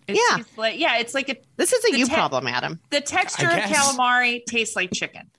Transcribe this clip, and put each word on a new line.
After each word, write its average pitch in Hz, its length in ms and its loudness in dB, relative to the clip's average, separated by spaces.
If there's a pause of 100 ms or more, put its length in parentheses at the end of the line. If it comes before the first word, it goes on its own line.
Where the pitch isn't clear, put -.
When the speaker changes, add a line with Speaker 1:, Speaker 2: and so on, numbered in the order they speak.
Speaker 1:
It 196 100 -2
Speaker 2:
Yeah. 440 220 4
Speaker 1:
tastes - 200 -14
like, 220 200 -2
yeah, 262 200 0
it's 233 160 -4
like 269 140 -2
a, 262 80 -6 (200)
Speaker 2:
This - 160 0
is 453 120 2
a 415 80 4
Speaker 1:
the 233 60 2
Speaker 2:
you 254 80 4
Speaker 1:
te-, 269 80 0
Speaker 2:
problem, 135 340 0
Adam. 143 320 -4 (100)
Speaker 1:
the 285 100 0
texture 349 460 -2
Speaker 3:
I 339 120 2
Speaker 1:
of 311 120 0
Speaker 3:
guess. 302 80 2 (180)
Speaker 1:
calamari 247 480 2
tastes 233 300 -4
like 180 180 -2
chicken. - 460 -8